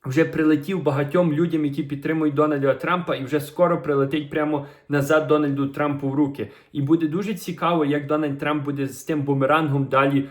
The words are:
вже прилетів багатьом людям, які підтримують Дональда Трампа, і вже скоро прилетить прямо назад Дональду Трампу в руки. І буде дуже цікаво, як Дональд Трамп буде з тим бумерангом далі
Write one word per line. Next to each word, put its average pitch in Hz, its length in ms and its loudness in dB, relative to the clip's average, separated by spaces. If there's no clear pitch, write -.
вже 143 200 2
прилетів 156 580 0
багатьом 147 500 2
людям, 160 320 0
які 143 180 -2
підтримують 151 520 -2
Дональда 143 380 2
Трампа, 165 420 -2
і 135 80 -8
вже 139 160 -2
скоро 170 420 0
прилетить 143 480 0
прямо 151 360 -2
назад 147 380 2
Дональду 143 400 2
Трампу 139 420 -2
в 135 60 -4
руки. 139 320 0
І 143 100 -4
буде 160 260 2
дуже 196 260 -2
цікаво, 170 520 0
як 143 220 -2
Дональд 151 300 0
Трамп 147 280 -2
буде 139 220 -2
з - 160 -12
тим 151 180 -2
бумерангом 139 640 2
далі 135 460 2